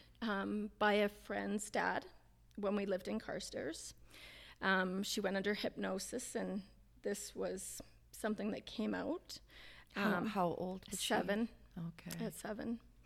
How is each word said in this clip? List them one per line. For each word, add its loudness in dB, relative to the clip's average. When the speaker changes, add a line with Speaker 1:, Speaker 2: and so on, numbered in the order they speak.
Speaker 1:
um, 0
by 8
a 8
friend's -2
dad 2
when 2
we 2
lived 0
in 0
Carstairs. -4
Um, 4
she 0
went 2
under 4
hypnosis, -2
and 0
this -2
was -4
something 0
that -6
came 0
out. -2
Speaker 2:
How, 4
Speaker 1:
Um, 2
Speaker 2:
how 4
old -4
was -4
she? 2
Speaker 1:
seven. 2
Speaker 2:
Okay. -6
Speaker 1:
At -4
seven. -4